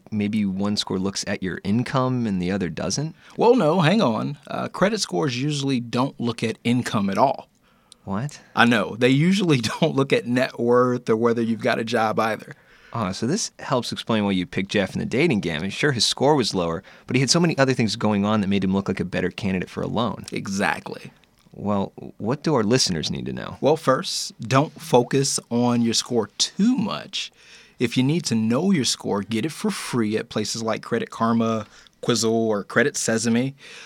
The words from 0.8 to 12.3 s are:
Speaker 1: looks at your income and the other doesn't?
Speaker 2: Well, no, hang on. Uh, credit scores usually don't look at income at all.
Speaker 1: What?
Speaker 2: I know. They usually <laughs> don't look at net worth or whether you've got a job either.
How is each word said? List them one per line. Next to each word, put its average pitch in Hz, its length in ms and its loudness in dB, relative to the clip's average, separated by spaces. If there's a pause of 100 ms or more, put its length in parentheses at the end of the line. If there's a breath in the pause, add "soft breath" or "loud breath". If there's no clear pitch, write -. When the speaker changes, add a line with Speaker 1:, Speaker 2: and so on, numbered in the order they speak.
Speaker 1:
looks 98 260 -4
at 98 160 -4
your 85 220 -4
income 123 640 0
and 95 140 0
the 90 100 0
other 95 160 0
doesn't? 87 480 -4 (220 loud breath)
Speaker 2:
Well, 240 180 6
no, 175 240 4
hang 180 220 4
on. 131 360 0 (100)
Uh, 123 200 -6
credit 202 320 -2
scores 156 420 -2
usually 139 380 -2
don't 123 400 -4
look 120 240 -4
at 113 220 -2
income 117 440 0
at 98 80 -2
all. 131 300 2 (560 soft breath)
Speaker 1:
What? 101 380 -6 (120)
Speaker 2:
I - 120 4
know. 226 320 2
They 123 120 4
usually 160 520 4
<laughs> - 180 -4
don't 147 160 2
look 135 160 2
at 120 160 2
net 127 320 0
worth 123 500 2
or 117 60 4
whether 117 260 2
you've 113 200 0
got 123 180 0
a 117 60 -4
job 113 340 0
either. 110 360 -2 (360 soft breath)